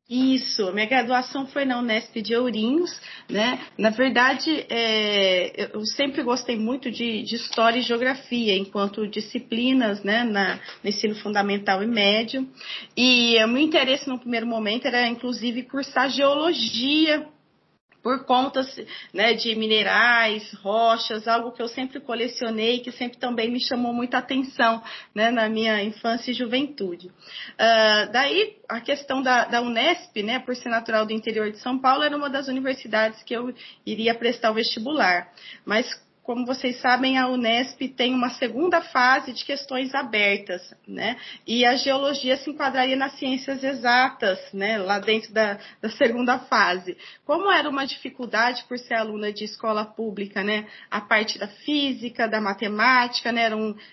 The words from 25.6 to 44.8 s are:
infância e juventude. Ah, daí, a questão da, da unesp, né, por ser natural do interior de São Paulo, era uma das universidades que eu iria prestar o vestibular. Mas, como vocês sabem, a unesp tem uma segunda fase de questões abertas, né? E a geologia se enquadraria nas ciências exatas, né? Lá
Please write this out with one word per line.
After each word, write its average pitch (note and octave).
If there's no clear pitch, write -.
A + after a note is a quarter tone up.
infância A#3
e -
juventude. A3
Ah, A3
daí, C#4+
a A#3
questão C#4
da, B3
da A#3+
unesp, B3
né, A#3+
por B3
ser -
natural A3+
do A3
interior G#3+
de G#3
São B3+
Paulo, C4
era D4
uma D4
das C#4
universidades B3+
que -
eu A#3+
iria A3
prestar A#3
o A3
vestibular. A3
Mas, G#3+
como B3
vocês B3
sabem, C4
a B3+
unesp B3
tem B3+
uma B3
segunda C4+
fase C4+
de -
questões C4+
abertas, G3+
né? G#3+
E A#3+
a B3
geologia C4+
se C4
enquadraria C4
nas C4+
ciências C4
exatas, B3
né? G3+
Lá G3